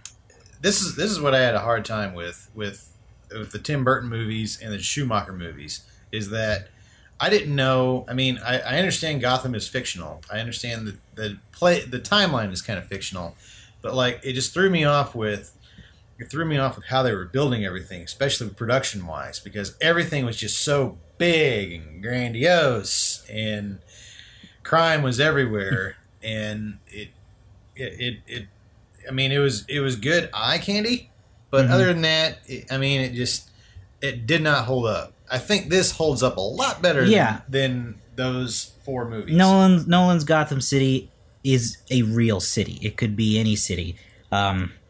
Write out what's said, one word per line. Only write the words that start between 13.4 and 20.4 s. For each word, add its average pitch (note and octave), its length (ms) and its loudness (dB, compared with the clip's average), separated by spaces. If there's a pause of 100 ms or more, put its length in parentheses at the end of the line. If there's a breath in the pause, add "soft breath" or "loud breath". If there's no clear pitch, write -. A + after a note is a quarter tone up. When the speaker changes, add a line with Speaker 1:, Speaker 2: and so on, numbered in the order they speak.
Speaker 1:
but, A2+ 120 -6
like, B2 300 0
it C3+ 80 -6
just B2+ 220 -4
threw F#3+ 160 4
me E3 140 4
off C#3+ 300 2
with, G#2+ 400 -4 (640 soft breath)
it - 120 -14
threw D#3+ 140 -4
me D3+ 140 0
off C3+ 180 0
with G2+ 100 -16
how C3 180 2
they A2+ 100 0
were F2+ 120 -6
building B2 380 0
everything, F2+ 380 -8
especially B2 480 -4
production-wise, F#2+ 880 -4
because G2+ 420 -10
everything D#3+ 440 2
was A2 120 -4
just - 220 -4